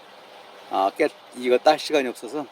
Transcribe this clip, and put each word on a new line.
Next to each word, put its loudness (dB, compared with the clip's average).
아, 2
깨, 2
이거 2
딸 4
시간이 -2
없어서 -10